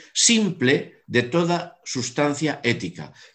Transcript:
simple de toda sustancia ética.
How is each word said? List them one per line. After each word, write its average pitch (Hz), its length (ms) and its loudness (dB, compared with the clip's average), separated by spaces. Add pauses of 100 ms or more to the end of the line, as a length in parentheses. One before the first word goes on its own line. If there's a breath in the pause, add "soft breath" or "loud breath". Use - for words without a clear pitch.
(140 loud breath)
simple 180 920 2
de 117 160 2
toda 170 600 -2
sustancia 143 800 -4
ética. 90 500 -4 (220 loud breath)